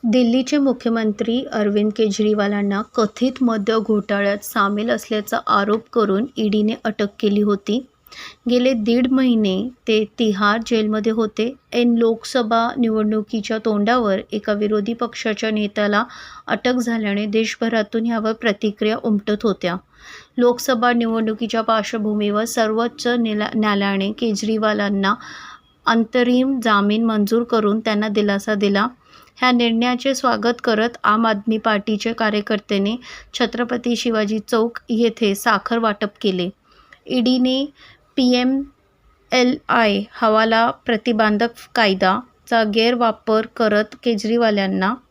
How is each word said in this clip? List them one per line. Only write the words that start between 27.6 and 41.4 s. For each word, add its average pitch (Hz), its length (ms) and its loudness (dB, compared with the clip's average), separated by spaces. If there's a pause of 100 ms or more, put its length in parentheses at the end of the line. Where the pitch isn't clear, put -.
त्यांना 214 280 -2
दिलासा 208 460 0
दिला. 202 320 2 (520)
ह्या 254 120 2
निर्णयाचे 247 640 0
स्वागत 240 500 0
करत 220 240 2 (160)
आम 220 220 2
आदमी 220 320 0
पार्टीचे 214 540 0
कार्यकर्त्यांनी 208 840 -2 (380)
छत्रपती 240 600 -2
शिवाजी 220 420 0
चौक 233 400 -2 (100)
येथे 226 460 0
साखर 226 440 0
वाटप 214 300 0 (120)
केले. 185 300 -2 (560)
ईडीने 254 640 0 (440)
पीएमएलआय 247 1800 0 (120)
हवाला 226 580 2
प्रतिबंधक 214 800 0 (260)